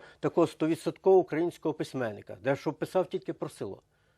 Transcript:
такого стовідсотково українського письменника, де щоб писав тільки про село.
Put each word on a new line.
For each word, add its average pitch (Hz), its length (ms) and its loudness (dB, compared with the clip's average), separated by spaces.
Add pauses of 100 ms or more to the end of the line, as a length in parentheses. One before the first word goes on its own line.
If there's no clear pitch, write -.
(200)
такого 160 280 2
стовідсотково 165 680 2
українського 170 560 0
письменника, 110 720 -8
де 135 120 0
щоб 151 180 -4
писав 175 360 -2
тільки 170 240 -6
про 160 160 -8
село. 104 320 -10 (360)